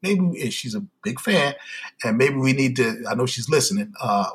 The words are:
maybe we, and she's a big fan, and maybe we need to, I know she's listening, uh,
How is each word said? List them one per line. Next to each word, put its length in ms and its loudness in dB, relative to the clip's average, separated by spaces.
maybe 200 2
we, 200 0
and 100 -2
she's 220 -8
a 100 -4
big 160 -4
fan, 340 2
and 140 2
maybe 180 4
we 180 4
need 240 2
to, 300 0
I 60 -2
know 140 0
she's 220 -6
listening, 520 2
uh, 340 0